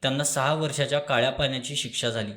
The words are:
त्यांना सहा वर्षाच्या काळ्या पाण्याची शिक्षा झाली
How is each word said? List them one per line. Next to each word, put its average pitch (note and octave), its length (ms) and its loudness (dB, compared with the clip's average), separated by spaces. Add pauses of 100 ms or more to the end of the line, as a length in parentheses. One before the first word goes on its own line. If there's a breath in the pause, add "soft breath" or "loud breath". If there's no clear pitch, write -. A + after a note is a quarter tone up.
त्यांना C#3 220 0
सहा C#3+ 300 2
वर्षाच्या C#3+ 440 0
काळ्या C3 320 2
पाण्याची C3 460 -2
शिक्षा A#2 340 -2
झाली A2 260 -4